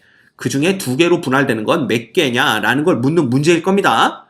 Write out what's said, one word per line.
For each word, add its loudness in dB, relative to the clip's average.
그 -6
중에 0
두 -4
개로 2
분할되는 0
건 0
몇 -4
개냐라는 0
걸 2
묻는 0
문제일 0
겁니다. 0